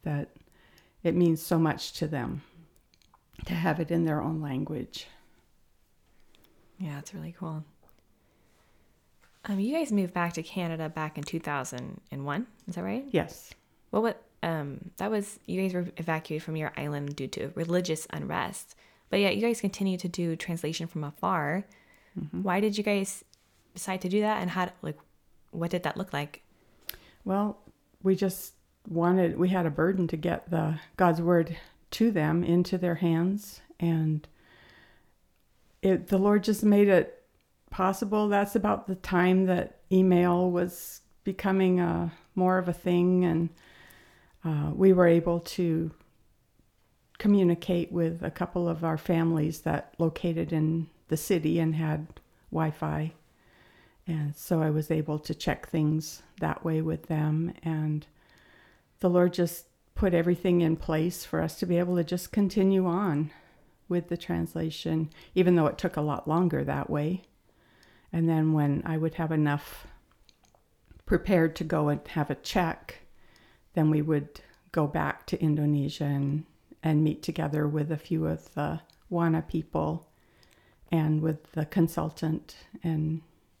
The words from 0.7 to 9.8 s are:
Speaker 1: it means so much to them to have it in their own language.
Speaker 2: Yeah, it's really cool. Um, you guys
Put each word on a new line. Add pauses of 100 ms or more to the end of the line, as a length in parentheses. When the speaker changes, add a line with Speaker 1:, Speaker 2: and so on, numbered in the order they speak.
Speaker 1:
it
means
so
much
to
them (1040)
to
have
it
in
their
own
language. (1700)
Speaker 2:
Yeah,
it's
really
cool. (1800)
Um,
you
guys